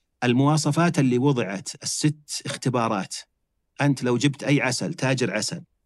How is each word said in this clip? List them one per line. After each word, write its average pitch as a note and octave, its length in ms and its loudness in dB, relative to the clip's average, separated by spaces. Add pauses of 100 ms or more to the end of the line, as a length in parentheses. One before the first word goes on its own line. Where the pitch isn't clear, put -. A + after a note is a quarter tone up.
(240)
المواصفات D3 760 2
اللي B2+ 180 4
وضعت، A#2+ 520 0 (140)
الست - 600 -4
اختبارات، A2+ 720 -2 (640)
أنت C#3 220 2
لو B2 140 2
جبت C#3 260 -2
أي C#3 180 2
عسل، A#2+ 320 -2
تاجر B2+ 380 0
عسل، G#2 300 -4 (240)